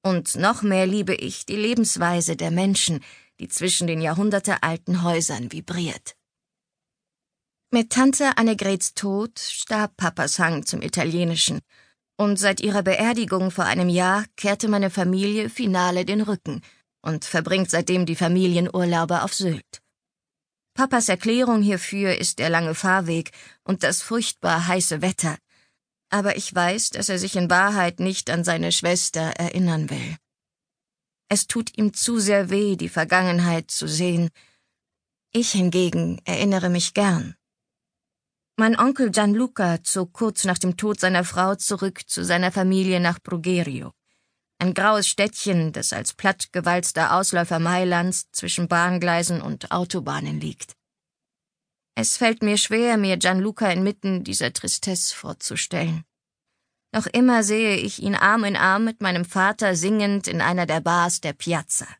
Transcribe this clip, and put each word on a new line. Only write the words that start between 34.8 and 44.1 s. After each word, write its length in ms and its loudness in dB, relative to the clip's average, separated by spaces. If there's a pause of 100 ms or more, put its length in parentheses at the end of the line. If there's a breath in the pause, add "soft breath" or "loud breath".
Ich 200 0
hingegen 720 2
erinnere 460 0
mich 240 0
gern. 420 0 (1200)
Mein 220 4
Onkel 320 2
Gianluca 760 0
zog 280 -4
kurz 320 -2
nach 140 0
dem 180 0
Tod 220 -2
seiner 260 2
Frau 300 0
zurück 520 -4
zu 180 -4
seiner 280 2
Familie 480 2
nach 200 0
Brugherio. 720 -4 (680)